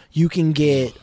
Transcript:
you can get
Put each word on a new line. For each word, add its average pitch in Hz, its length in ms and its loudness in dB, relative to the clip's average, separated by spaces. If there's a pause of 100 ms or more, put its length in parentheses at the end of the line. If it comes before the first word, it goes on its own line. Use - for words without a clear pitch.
(120)
you 165 180 0
can 160 220 0
get 139 500 0